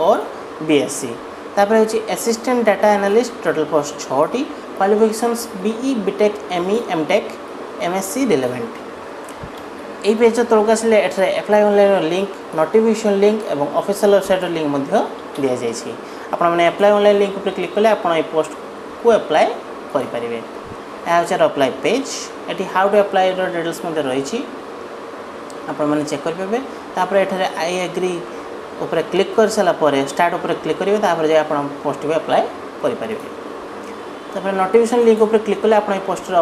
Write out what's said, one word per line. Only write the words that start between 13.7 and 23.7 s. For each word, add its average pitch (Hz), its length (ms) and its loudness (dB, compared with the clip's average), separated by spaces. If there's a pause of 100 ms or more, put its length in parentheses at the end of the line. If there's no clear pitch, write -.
ଅଫିସିଆଲ୍ 202 340 4
ୱେବସାଇଟ୍ର 185 340 2
ଲିଙ୍କ 160 200 -2
ମଧ୍ୟ 143 240 -2 (480)
ଦିଆଯାଇଛି। 123 500 -2 (420)
ଆପଣମାନେ 170 340 2
ଆପ୍ଲାଏ 196 260 4
ଅନଲାଇନ୍ 208 260 6
ଲିଙ୍କ 196 180 2
ଉପରେ 196 200 -2
କ୍ଲିକ୍ 180 180 -4
କଲେ 208 140 4
ଆପଣ 196 240 2
ଏହି 160 200 2
ପୋଷ୍ଟକୁ - 800 -4
ଆପ୍ଲାଏ 175 340 4 (460)
କରିପାରିବେ। 117 460 -4 (680)
ଏହା 170 100 2
ହେଉଛି 170 180 2
ଏହାର 165 100 4
ଆପ୍ଲାଏ 139 260 2 (120)
ପେଜ୍। 240 280 0 (380)
ଏଠି 175 160 -6 (100)
ହାଉ 190 140 4
ଟୁ 208 80 2
ଆପ୍ଲାଏର 190 440 2 (140)
ଡିଟେଲ୍ସ 165 300 -4